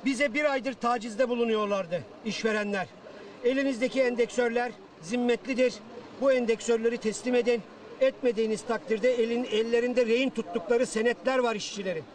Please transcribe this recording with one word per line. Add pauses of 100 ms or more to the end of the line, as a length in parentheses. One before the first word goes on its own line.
bize
bir
aydır
tacizde
bulunuyorlardı (240)
işverenler. (560)
"Elinizdeki
endeksörler (300)
zimmetlidir. (480)
Bu
endeksörleri
teslim
edin. (400)
Etmediğiniz
takdirde
elin,
ellerinde
rehin
tuttukları
senetler
var
işçilerin. (120)